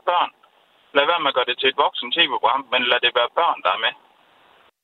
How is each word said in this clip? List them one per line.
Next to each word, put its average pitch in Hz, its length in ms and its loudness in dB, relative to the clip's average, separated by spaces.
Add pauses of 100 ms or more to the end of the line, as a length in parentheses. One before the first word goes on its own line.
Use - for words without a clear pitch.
børn. 175 220 0 (640)
Lad 143 160 4
være 170 100 0
med 139 100 0
at 131 60 -2
gøre 123 140 0
det 123 80 -4
til 131 120 2
et 143 120 -2
voksen 131 320 -4
T - 20 0 (100)
V-program, 123 340 0 (120)
men 123 80 2 (100)
lad 123 140 2
det 120 140 2
være 120 220 -2
børn, 156 240 0
der 92 80 2
er 110 120 -4
med. 120 80 -2 (920)